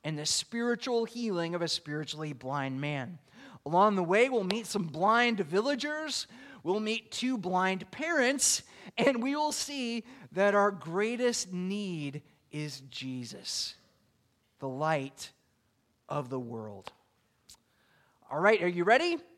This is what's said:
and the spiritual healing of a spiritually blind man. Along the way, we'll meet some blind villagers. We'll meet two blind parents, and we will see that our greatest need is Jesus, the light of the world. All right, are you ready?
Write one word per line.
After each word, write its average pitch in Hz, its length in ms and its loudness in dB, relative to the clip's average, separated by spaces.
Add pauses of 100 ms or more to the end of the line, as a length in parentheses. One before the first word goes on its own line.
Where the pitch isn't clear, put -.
and 151 140 -6
the 151 80 -6
spiritual 233 800 -2
healing 185 500 -4
of 175 60 -2
a 180 60 0
spiritually 151 640 -6
blind 135 460 -4
man. 147 400 -6 (460)
Along 190 300 6
the 185 80 2
way, 208 260 4
we'll 233 140 2
meet 208 220 0
some 180 200 -2
blind 214 560 4
villagers. 277 880 -2 (360)
We'll 190 160 2
meet 214 320 -4
two 254 260 -2
blind 185 540 0
parents, 285 720 2 (340)
and 240 240 4
we 277 140 0
will 302 160 0
see 247 520 -4 (280)
that 196 240 4
our 202 160 6
greatest 202 840 -2
need 180 680 -4 (300)
is 151 380 -8
Jesus, 123 840 -8 (840)
the 139 80 -6
light 139 640 -4 (760)
of 143 220 -4
the 131 100 -6
world. 110 520 -12 (1400)
All 143 80 -2
right, 202 220 6
are 175 60 2
you 175 160 0
ready? 320 340 6 (200)